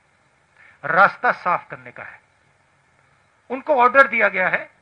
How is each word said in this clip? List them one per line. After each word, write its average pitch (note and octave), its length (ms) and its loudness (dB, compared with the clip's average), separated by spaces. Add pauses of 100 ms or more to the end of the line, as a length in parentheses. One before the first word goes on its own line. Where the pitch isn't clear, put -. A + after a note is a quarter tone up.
(840)
रास्ता F#3 480 2
साफ - 380 -6
करने B2 200 -20
का - 120 -20
है। - 180 -20 (1300)
उनको C4+ 320 -2
order C4 260 4
दिया A3 200 -2
गया F#3 200 -2
है B3 220 -6 (120)